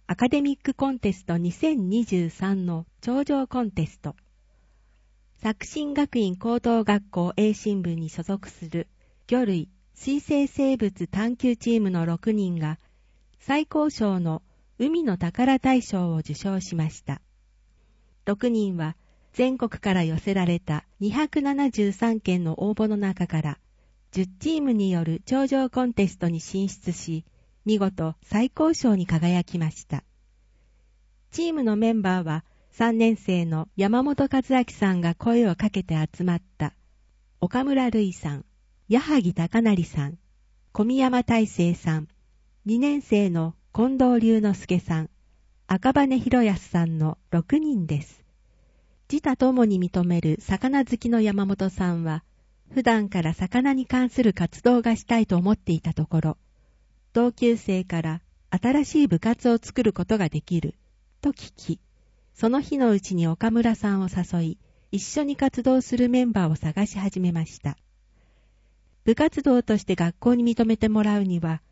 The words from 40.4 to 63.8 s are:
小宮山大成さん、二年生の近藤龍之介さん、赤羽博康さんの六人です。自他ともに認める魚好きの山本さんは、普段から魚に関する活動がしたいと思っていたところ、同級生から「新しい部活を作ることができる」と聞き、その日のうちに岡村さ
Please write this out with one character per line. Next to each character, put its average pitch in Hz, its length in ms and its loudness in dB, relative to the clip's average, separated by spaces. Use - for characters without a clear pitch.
小 208 120 0
宮 254 220 2
山 247 180 2
大 226 240 2
成 170 260 0
さ 160 240 -2
ん、 156 100 -10
二 220 140 0
年 285 240 0
生 202 280 2
の 165 240 -2
近 254 240 0
藤 247 260 4
龍 226 120 4
之 208 180 2
介 180 240 -2
さ 160 240 -4
ん、 156 80 -10
赤 190 260 0
羽 269 280 2
博 247 240 2
康 196 240 0
さ 170 160 0
ん 165 140 -2
の 156 200 -2
六 170 280 0
人 277 280 -2
で 151 160 -4
す。 - 200 -20
自 302 100 -2
他 262 160 0
と 262 160 4
も 247 120 4
に 196 160 2
認 180 240 0
め 175 160 0
る 156 200 0
魚 262 440 0
好 240 120 -4
き 233 120 -4
の 233 120 2
山 202 260 0
本 190 220 -2
さ 185 220 -2
ん 165 140 -2
は、 160 180 -4
普 254 120 0
段 220 240 2
か 185 140 -2
ら 160 120 0
魚 254 400 0
に 262 120 -2
関 254 240 0
す - 120 0
る 220 100 4
活 - 300 -4
動 240 200 4
が 226 120 2
し - 100 -6
た 233 140 0
い 220 80 2
と 190 100 0
思 180 160 2
っ 214 40 0
て - 160 -4
い 160 80 0
た 165 140 -4
と 165 120 -2
こ 165 140 0
ろ、 156 160 -2
同 240 160 2
級 233 240 2
生 185 260 -2
か 170 200 -4
ら 160 180 -4
「新 262 320 2
し 302 200 2
い 226 40 4
部 170 100 2
活 233 300 0
を 233 80 4
作 - 260 -4
る 208 120 2
こ 208 100 -6
と 214 140 0
が 175 100 0
で 151 140 -6
き 175 180 -2
る」 - 140 -6
と 285 80 0
聞 - 260 -10
き、 - 240 -8
そ 226 160 0
の 269 100 2
日 285 160 -4
の 247 140 4
う 202 100 4
ち - 140 -6
に 170 120 2
岡 165 240 0
村 226 240 2
さ 202 200 -2